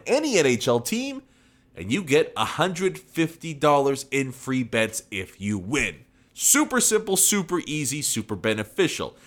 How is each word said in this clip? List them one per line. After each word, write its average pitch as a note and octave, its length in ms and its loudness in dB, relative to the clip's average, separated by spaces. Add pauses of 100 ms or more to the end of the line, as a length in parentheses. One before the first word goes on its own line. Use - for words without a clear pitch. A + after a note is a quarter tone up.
any B3+ 320 2
N C#3+ 60 6
H B2+ 240 2
L A#2+ 100 4
team, C4 440 -4 (520)
and F#2+ 160 -6
you F#3+ 100 0
get D#3 360 2
a A2 80 0
hundred F3+ 520 -2
fifty D#3+ 560 -4
dollars C#3 580 2
in C3+ 200 0
free B2+ 320 -2
bets A2 480 -2
if F#2+ 300 -10
you G#2 160 0
win. G2 480 -4 (280)
Super C#4+ 460 2
simple, G#3+ 380 2
super F3 500 2
easy, D3 340 -4
super A2 340 -4
beneficial. G#2+ 800 -2 (120)